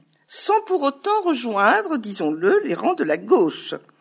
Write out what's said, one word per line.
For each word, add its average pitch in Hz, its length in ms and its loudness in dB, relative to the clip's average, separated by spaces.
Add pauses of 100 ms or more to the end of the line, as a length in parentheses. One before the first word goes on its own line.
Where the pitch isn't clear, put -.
(260)
sans - 360 0
pour 359 220 -2
autant 381 420 0
rejoindre, 254 720 2
disons-le, 190 680 0
les 226 100 -2
rangs 220 200 -2
de 320 100 -2
la 156 140 0
gauche. 180 580 0 (260)